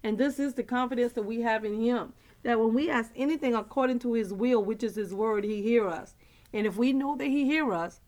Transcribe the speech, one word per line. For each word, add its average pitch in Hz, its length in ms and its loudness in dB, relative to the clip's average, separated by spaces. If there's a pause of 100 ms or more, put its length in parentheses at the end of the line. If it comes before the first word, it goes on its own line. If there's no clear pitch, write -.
And 214 160 0
this 269 220 0
is 277 140 -2
the 240 100 -4
confidence 247 480 -2
that 233 100 -4
we 226 200 -4
have 220 220 0
in 214 160 -4
him, 233 340 0 (280)
that 240 160 2
when 226 160 4
we 294 160 2
ask 226 240 -2
anything 269 400 0
according 240 460 0
to 240 140 -2
his 208 200 -2
will, 226 300 2
which 220 180 -2
is 202 140 -2
his 196 180 -4
word, 214 300 0
he 208 180 -2
hear 226 240 4
us. - 300 -6 (360)
And 214 140 -2
if 190 100 -2
we 247 160 2
know 277 240 0
that 277 120 -4
he 277 160 2
hear 285 280 2
us 170 360 -4